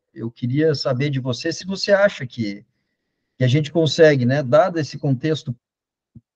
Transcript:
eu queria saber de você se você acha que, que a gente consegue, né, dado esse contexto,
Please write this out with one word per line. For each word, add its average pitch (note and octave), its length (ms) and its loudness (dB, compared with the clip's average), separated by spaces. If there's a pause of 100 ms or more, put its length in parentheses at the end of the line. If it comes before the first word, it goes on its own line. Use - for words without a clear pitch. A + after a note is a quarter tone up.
(140)
eu A#2 160 -10
queria D3 440 0
saber C#3 360 -2
de C3+ 80 -2
você C3 340 -4
se F3+ 140 -12
você F#3+ 240 -4
acha G3 360 2
que, G#2 380 -8 (720)
que - 60 -4
a B2+ 60 4
gente C#3+ 240 0
consegue, D3+ 540 4
né, C3+ 160 0
dado D#3+ 360 2
esse D3 200 -6
contexto, C#3+ 540 -4 (840)